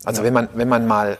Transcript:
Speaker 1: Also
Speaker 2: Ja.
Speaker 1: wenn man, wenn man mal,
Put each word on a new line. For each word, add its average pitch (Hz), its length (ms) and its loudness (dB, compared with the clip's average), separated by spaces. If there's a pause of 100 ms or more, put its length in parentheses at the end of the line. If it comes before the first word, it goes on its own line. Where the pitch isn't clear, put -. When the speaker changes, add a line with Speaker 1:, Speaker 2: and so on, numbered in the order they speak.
Speaker 1:
Also 110 160 -4
Speaker 2:
Ja. 110 60 2
Speaker 1:
wenn 123 80 2
man, 117 180 2
wenn 117 160 -2
man 117 180 2
mal, 104 340 0